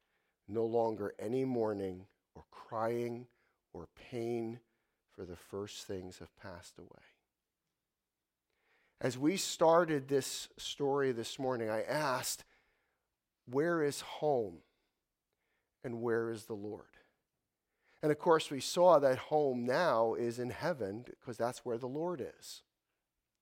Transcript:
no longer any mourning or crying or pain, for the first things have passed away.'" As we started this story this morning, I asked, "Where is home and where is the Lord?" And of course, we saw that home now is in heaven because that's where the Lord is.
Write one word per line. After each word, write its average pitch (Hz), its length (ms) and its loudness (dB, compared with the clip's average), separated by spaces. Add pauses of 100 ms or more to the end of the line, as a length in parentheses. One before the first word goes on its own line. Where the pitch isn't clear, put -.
(480)
no 113 160 0
longer 113 540 0
any 123 260 -2
mourning 101 600 -2 (280)
or 78 160 -18
crying 120 760 -4 (460)
or - 220 -14
pain, 117 640 -4 (520)
for 98 120 -14
the 87 120 -12
first - 500 -10
things 92 320 -10
have - 180 -18
passed - 420 -18
away.'" - 360 -20 (1900)
As 123 160 -2
we 151 200 2
started 160 720 4
this - 400 -2 (100)
story 139 540 0
this 113 260 -8
morning, 127 320 -2
I 110 140 -2
asked, 131 600 -2 (1000)
"Where 160 360 0
is 143 180 0
home 117 600 -2 (1200)
and 117 180 -6
where 117 280 0
is 110 160 -8
the 113 100 -6
Lord?" 104 320 -10 (1120)
And 151 100 4
of 147 60 -2
course, 160 320 6
we 139 100 -6
saw 175 380 8
that 135 180 6
home 135 480 0
now 123 480 4
is 117 260 -2
in 123 120 -4
heaven 120 520 -4
because - 360 -12
that's 120 260 -2
where 117 140 -2
the 123 100 -6
Lord 156 320 -4
is. - 420 -14 (800)